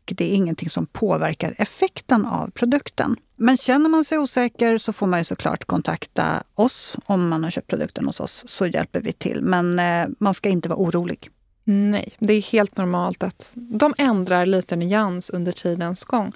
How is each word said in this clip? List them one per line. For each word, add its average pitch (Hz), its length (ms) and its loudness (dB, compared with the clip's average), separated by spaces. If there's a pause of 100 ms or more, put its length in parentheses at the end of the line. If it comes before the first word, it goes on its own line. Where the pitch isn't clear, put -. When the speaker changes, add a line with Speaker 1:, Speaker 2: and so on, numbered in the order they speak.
Speaker 1:
det 185 280 -4
är - 40 2
ingenting 170 340 0
som 165 160 -2
påverkar 160 720 -2
effekten - 680 0
av - 240 -4
produkten. - 640 0 (200)
Men 247 200 6
känner 277 320 4
man 320 160 4
sig 311 140 0
osäker 240 600 2
så 214 140 -4
får 202 140 -2
man 180 140 2
ju 165 40 -2
såklart - 400 -4
kontakta 165 800 -2 (120)
oss - 420 0 (100)
om 180 220 2
man 160 160 -2
har 175 60 -4
köpt - 180 -6
produkten - 380 -4
hos - 140 -4
oss, - 260 -8
så - 200 -2
hjälper 160 340 -4
vi 180 120 -4
till. - 300 -4
Men, 175 360 2
eh, 170 300 0 (100)
man 196 160 2
ska - 140 -2
inte 175 200 0
vara 165 100 -2
orolig. 175 520 -2 (340)
Speaker 2:
Nej, 202 540 2
det 214 160 4
är 208 80 2
helt 208 340 0
normalt 180 460 -2
att - 320 -8
de 240 440 0
ändrar 185 480 2
lite 185 300 0
nyans 180 540 0
under 175 220 -2
tidens 175 520 -4
gång. 208 320 -2